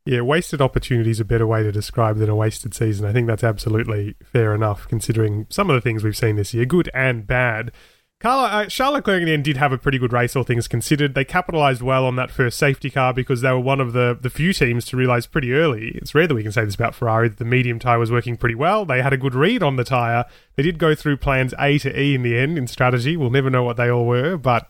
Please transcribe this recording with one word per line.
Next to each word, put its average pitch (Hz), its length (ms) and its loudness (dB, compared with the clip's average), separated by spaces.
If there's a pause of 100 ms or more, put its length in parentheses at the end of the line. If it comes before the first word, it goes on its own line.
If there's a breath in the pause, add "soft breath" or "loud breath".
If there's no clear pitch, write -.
Yeah, 123 160 0
wasted 147 400 0
opportunity 120 500 2
is 110 100 0
a 110 40 -2
better 113 240 2
way 110 160 2
to 104 80 0
describe 107 460 -2
than 107 100 2
a 107 80 2
wasted 110 380 -2
season. 107 320 -2
I 104 60 0
think 120 140 2
that's 113 180 0
absolutely 107 800 -2
fair 110 320 0
enough, 104 320 -2
considering 107 640 -2
some 196 180 0
of 147 60 4
the 123 60 2
things 110 240 -2
we've 107 120 -2
seen 107 200 0
this 104 180 -2
year, 117 100 0
good 165 300 0
and 127 320 -2
bad. 120 460 -2 (480 soft breath)
Carlo, 247 280 2
uh, 208 180 0
Charles 269 280 0
Leclerc 196 260 0
in 170 60 0
the 160 60 2
end 147 120 2
did 143 140 0
have 143 120 2
a 131 80 0
pretty 135 180 0
good 123 160 0
race, 120 220 0
all 131 80 0
things 117 240 -2
considered. 139 480 0
They 135 100 0
capitalised 147 580 0
well 131 220 2
on 127 120 0
that 127 160 -4
first 123 260 -2
safety 139 320 0
car 127 240 0
because 123 280 -2
they 131 100 2
were 127 80 2
one 135 200 0
of 120 120 -2
the, 123 280 2
the 127 80 -4
few 165 240 0
teams 120 340 0
to 127 100 -6
realise 123 320 2
pretty 127 240 -2
early, 127 420 0
it's - 220 -8
rare 170 100 6
that 151 80 0
we 110 80 -2
can 107 80 -4
say 110 140 0
this 101 100 -4
about 117 220 -2
Ferrari, 113 320 2
that 104 100 -6
the 117 60 -8
medium 120 340 0
tyre 120 220 2
was 113 100 0
working 120 260 -2
pretty 117 200 -2
well. 190 280 0
They 127 180 0
had 135 100 0
a 135 40 2
good 127 200 -2
read 190 260 2
on 139 140 0
the 123 80 0
tyre. 117 400 0 (320 soft breath)
They 139 80 2
did 170 140 -2
go 156 180 2
through 143 220 -2
plans 131 420 0
A 143 180 4
to 135 180 -2
E 139 200 2
in 123 80 -2
the 117 120 0
end 147 220 0
in 127 80 -2
strategy. 127 500 0
We'll 131 140 0
never 131 200 2
know 127 120 2
what 120 140 -2
they 120 120 2
all 120 180 2
were, 127 300 0
but, 123 340 0